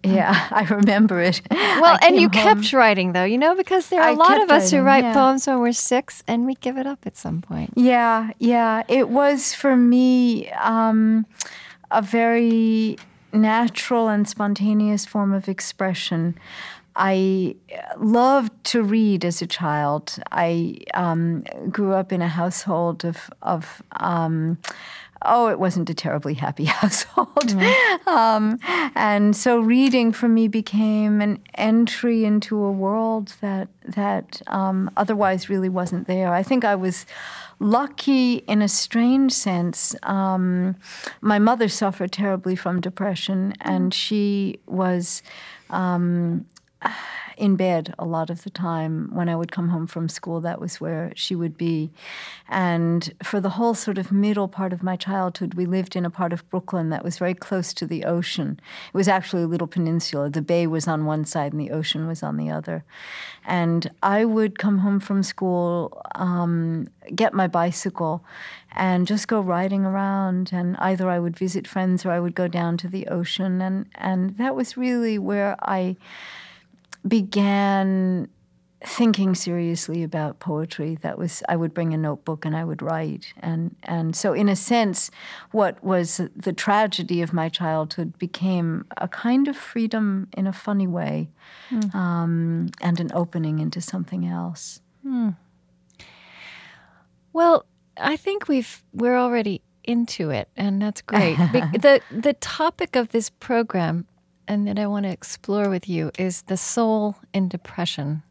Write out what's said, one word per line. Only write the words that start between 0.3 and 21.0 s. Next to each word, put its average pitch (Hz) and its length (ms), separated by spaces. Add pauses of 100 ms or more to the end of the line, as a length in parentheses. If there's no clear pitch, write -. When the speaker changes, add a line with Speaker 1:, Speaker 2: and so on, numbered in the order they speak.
Speaker 1:
<laughs> - 20
I 214 140
remember 202 560
it. 175 300
Speaker 2:
Well, 349 520
Speaker 1:
I - 40
Speaker 2:
and 370 100
you 339 120
Speaker 1:
came - 140
home 427 200
Speaker 2:
kept 220 100
writing, 208 400
though, 180 120
you 220 140
know, 320 160
because 370 340
there 359 120
are 320 80
Speaker 1:
I 311 40
Speaker 2:
a 302 40
lot 330 120
Speaker 1:
kept 415 160
Speaker 2:
of 349 60
us 285 200
who 285 100
Speaker 1:
writing, 262 60
Speaker 2:
write 269 180
Speaker 1:
yeah. 233 100
Speaker 2:
poems 269 320
when 262 140
we're 240 120
six - 540
and 233 200
we 262 100
give 254 200
it 262 100
up 277 200
at 190 100
some 160 240
point. 156 360
Speaker 1:
Yeah, 233 540 (100)
yeah. 233 480
It 247 220
was, 285 440
for 269 220
me, 247 760
um, 220 720 (680)
a 220 120
very 226 960 (360)
natural 226 760
and 208 200
spontaneous 208 760
form 202 260
of 196 160
expression. 175 880 (600)
I 190 580 (440)
loved 240 540 (120)
to 233 180
read 202 420
as 170 160
a 175 60
child. 147 720 (140)
I, 170 460 (160)
um, 170 500 (260)